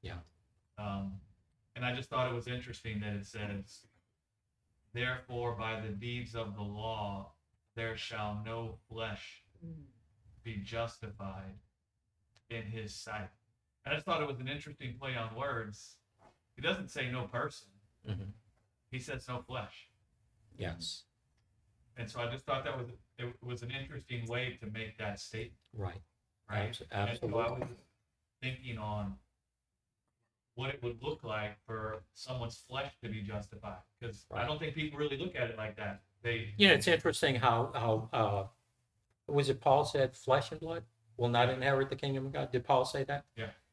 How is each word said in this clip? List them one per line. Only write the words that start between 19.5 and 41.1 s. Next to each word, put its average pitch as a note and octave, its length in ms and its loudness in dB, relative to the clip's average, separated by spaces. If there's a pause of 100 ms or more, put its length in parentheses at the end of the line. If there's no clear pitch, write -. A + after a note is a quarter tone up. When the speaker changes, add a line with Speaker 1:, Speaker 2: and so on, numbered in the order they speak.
Speaker 1:
Yes. E2+ 460 -4 (960)
Speaker 2:
And G#2+ 120 -4
so B2 100 -6
I A#2 100 0
just C3 140 -6
thought C3 200 0
that C#3 120 -2
was, A#2+ 120 -6 (300)
it A#2+ 240 -6
was B2 200 -6
an A#2+ 80 -6
interesting C3+ 560 -6
way B2 340 -2
to A2+ 60 -8
make G#2+ 320 -6
that G2+ 200 -4
statement. - 400 -8 (140)
Speaker 1:
Right. F#2+ 300 -6 (480)
Speaker 2:
Right? G#2 180 0
Speaker 1:
Abs-, - 120 -6
Speaker 2:
And - 100 -12
so G#2+ 480 2
I A2+ 40 4
Speaker 1:
absolutely. A#2 180 0
Speaker 2:
was A#2 80 -2 (720)
thinking B2+ 360 -4
on G#2 360 -2 (1400)
what B2+ 160 -2
it C#3+ 120 -6
would A#2 200 -4
look D3+ 200 -4
like G#2+ 340 -2 (100)
for A2 360 -4 (120)
someone's A#2+ 420 -4
flesh C3+ 360 -4 (100)
to A#2 60 -6
be G#2+ 120 -4
justified, G2+ 580 -6 (220)
'cause - 300 -8
I - 60 -4
Speaker 1:
Right. A2+ 100 2
Speaker 2:
don't D3+ 120 0
think D#3 160 -4
people D3+ 240 -2
really C#3+ 200 2
look - 180 -2
at A#2+ 140 0
it A2+ 60 -6
like G#2+ 200 -4
that. G2+ 260 -6 (200)
They A#2 340 0
Speaker 1:
You G3+ 120 12
know, E3+ 60 12
it's C3+ 140 6
interesting D#3+ 480 6
how, A#2 380 6
how, A2+ 380 4
uh, G2+ 340 4 (800)
was C#3+ 220 4
it C3 120 2
Paul C#3+ 240 8
said, C3+ 320 4
"Flesh C#3 340 4
and D#3 100 -6
blood E3 240 -4 (320)